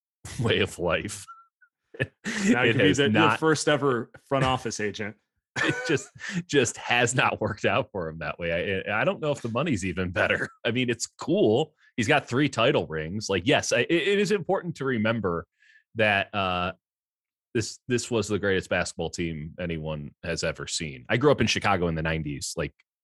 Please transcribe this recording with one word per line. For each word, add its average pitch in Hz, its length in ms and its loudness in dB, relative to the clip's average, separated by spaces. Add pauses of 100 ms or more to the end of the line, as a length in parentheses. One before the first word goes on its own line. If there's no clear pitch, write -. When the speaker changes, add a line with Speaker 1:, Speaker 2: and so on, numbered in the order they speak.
Speaker 1:
<laughs> - 380 -12
way 110 180 2
of 95 200 -2
life. 87 460 -2 (720)
Speaker 2:
Now 208 680 0
he 117 60 4
Speaker 1:
It - 20 6
Speaker 2:
could 110 100 2
be - 60 6
Speaker 1:
has 135 100 4
Speaker 2:
the, 143 60 4
the - 60 4
Speaker 1:
not 110 280 6
Speaker 2:
first 156 300 2
ever 131 420 0 (180)
front 135 160 2
office 127 360 -2
agent. 104 400 -6
Speaker 1:
<laughs> - 40 -20 (380)
It 160 120 0 (120)
just, - 220 0 (400)
just 131 300 2
has 120 360 2
not 117 260 0
worked - 240 -4
out 113 280 0
for 85 160 -6
him 80 100 -10
that 76 220 -6
way. 85 500 -2
I, 104 100 0
I 131 40 0
don't 190 180 -2
know 147 80 -2
if 139 100 -4
the 117 80 -6
money's 117 360 -2
even 90 260 -4
better. 90 380 0 (180)
I 117 60 0
mean, 123 180 0
it's - 160 -4
cool. 151 680 2 (220)
He's 110 120 0
got 143 200 4
three 143 200 2
title 113 400 2
rings. 80 420 -6
Like, 90 160 0
yes, 107 260 2
I, 117 100 4
it, 156 100 -2
it 175 260 2
is 202 140 0
important 180 440 -2
to 139 80 -6
remember 107 640 0 (480)
that, 104 400 2
uh, 92 380 0 (840)
this, - 320 -4
this 120 240 -2
was 113 160 0
the 104 140 -2
greatest 95 280 0
basketball 87 420 -2
team 80 500 -6
anyone 78 500 -6 (140)
has 82 180 -4
ever 76 240 -4
seen. 69 420 -8
I 117 100 2
grew 143 120 6
up 127 100 4
in 117 60 2
Chicago 98 400 2
in 82 80 0
the 80 80 -2
nineties. 78 540 -4
Like, 78 180 -4 (300)